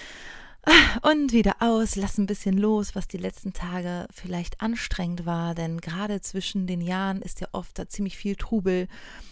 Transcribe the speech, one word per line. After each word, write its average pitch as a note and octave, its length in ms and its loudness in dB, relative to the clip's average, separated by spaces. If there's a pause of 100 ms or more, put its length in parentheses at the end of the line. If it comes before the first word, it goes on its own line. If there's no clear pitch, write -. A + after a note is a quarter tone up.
(1000)
und D4 300 4
wieder G#3+ 280 6
aus, A3+ 360 2
lass G3 220 -2
ein G3+ 80 2
bisschen G3 320 0
los, G#3 380 2
was F#3+ 120 -2
die - 100 -8
letzten F#3 360 -8
Tage F3 580 -4
vielleicht F3 480 -6
anstrengend F3 680 -2
war, E3+ 260 0
denn E3 260 -4
gerade F#3+ 400 -4
zwischen F#3+ 460 -4
den F3+ 160 -2
Jahren F#3+ 400 -2
ist - 180 -6
ja - 120 -4
oft - 260 -8
da - 100 -6
ziemlich - 300 -4
viel G3+ 180 -2
Trubel, F#3 520 0 (440)